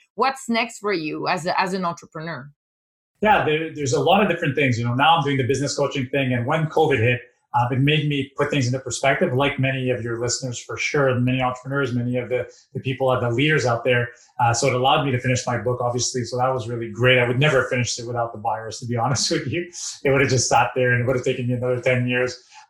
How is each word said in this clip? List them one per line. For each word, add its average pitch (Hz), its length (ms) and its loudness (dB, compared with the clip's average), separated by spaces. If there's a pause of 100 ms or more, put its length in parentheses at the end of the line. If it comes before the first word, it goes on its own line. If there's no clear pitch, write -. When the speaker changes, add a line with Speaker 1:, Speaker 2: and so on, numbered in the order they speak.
(160)
Speaker 1:
what's 262 320 -2
next 233 320 -2
for 202 140 -2
you 156 340 -4
as 165 180 -2
a, 202 140 -2
as 185 140 0
an 190 100 -4
entrepreneur? 165 680 -8 (720)
Speaker 2:
Yeah, 196 240 4
there, 156 300 -2
there's 143 180 -2
a 147 80 2
lot 190 220 4
of 196 60 2
different 156 260 -2
things. 127 240 2
You 120 60 -2
know, 120 80 0
now 147 240 4
I'm 160 60 0
doing 139 140 0
the 123 100 0
business 135 280 -2
coaching 135 320 -2
thing. 135 240 0
And 120 140 0
when 156 220 0
covid 147 320 2
hit, 117 200 2 (380)
uh, 123 140 2
it 127 80 0
made 147 300 2
me 139 260 -4
put 143 140 0
things 131 180 0
into 131 120 0
perspective, 135 540 0
like 139 240 0
many 131 320 0
of 110 140 -2
your 117 160 -4
listeners, 120 400 -4
for - 160 -12
sure, 139 320 0
and 123 160 2
many 127 180 2
entrepreneurs, 131 540 -2
many 123 220 -2
of 123 100 -4
the, 123 180 -2 (280)
the - 80 -6
people, 131 280 -2
uh, 123 80 2
the 120 120 -2
leaders 135 360 2
out 117 200 0
there. 123 240 2 (320)
Uh, 123 120 4
so 139 140 0
it 123 60 2
allowed 139 320 2
me 139 60 0
to 120 100 0
finish 127 260 -2
my 123 100 -2
book, 120 220 -2
obviously. 120 460 -2
So 117 100 -8
that 123 140 0
was 123 180 -4
really 117 240 -8
great. 127 260 4
I 123 80 4
would 120 140 0
never 135 220 4
have - 80 -2
finished 123 280 -2
it 120 80 -10
without 120 280 -4
the 110 60 -12
virus, 110 420 -6
to 127 40 -12
be 120 120 -2
<laughs> 117 60 0
honest 131 280 0
with 151 160 -2
you. 175 240 -6 (320)
It 143 80 2
would 135 80 4
have 135 100 2
just 123 200 2
sat 123 260 4
there 127 160 2
and 120 100 2
it 120 60 0
would 131 80 0
have 123 80 -2
taken 127 240 -2
me 123 60 0
another 123 260 -2
ten 123 280 0
years. 123 360 -2 (260)